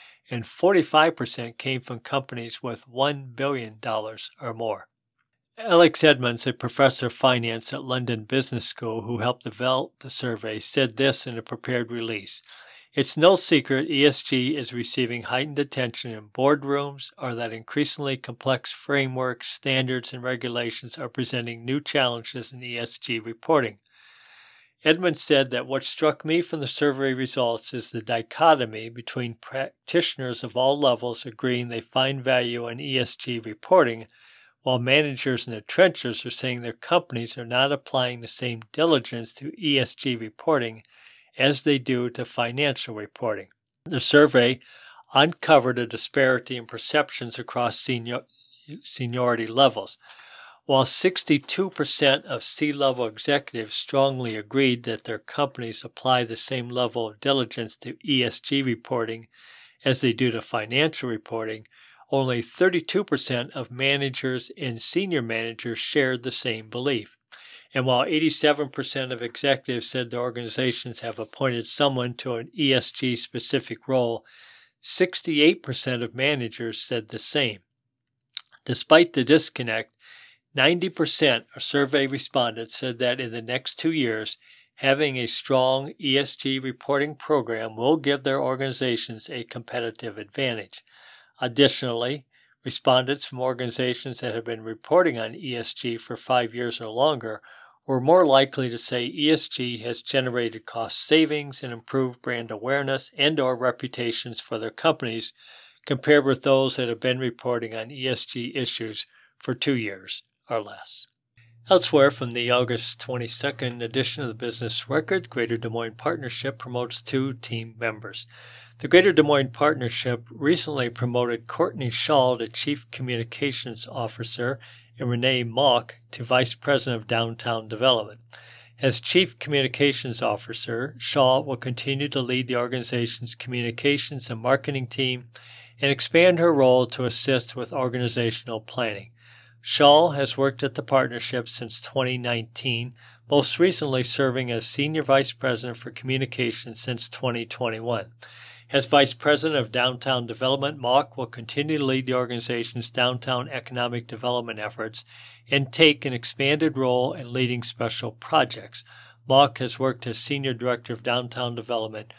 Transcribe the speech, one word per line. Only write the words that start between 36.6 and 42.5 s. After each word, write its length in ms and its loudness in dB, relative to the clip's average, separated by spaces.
their 140 -8
companies 640 -2
are 80 -10
not 260 2
applying 480 -2
the 80 -12
same 320 -6
diligence 600 0
to 260 -12
E 200 2
S 160 -2
G 220 -4
reporting 640 -2
as 260 2
they 140 4
do 320 -2
to 160 -10
financial 680 -4